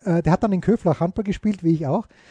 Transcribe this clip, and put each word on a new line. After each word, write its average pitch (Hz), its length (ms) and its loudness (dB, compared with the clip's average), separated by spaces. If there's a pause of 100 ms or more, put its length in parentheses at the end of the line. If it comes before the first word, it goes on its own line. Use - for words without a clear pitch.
äh, 170 180 2
der 156 100 2
hat 190 120 2
dann 208 80 0
in 180 80 0
Köflach 180 400 0
Handball 190 240 -2
gespielt, 202 400 -4
wie 165 80 4
ich 156 160 -2
auch. 196 180 -2 (240)